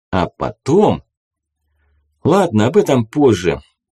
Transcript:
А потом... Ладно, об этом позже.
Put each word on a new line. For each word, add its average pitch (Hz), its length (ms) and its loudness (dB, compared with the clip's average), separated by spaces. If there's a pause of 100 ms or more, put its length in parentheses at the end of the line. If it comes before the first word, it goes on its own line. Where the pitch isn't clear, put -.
(120)
А 90 160 -2
потом... 135 760 -2 (1200)
Ладно, 131 440 0
об 160 100 0
этом 131 280 0
позже. 92 560 0 (320)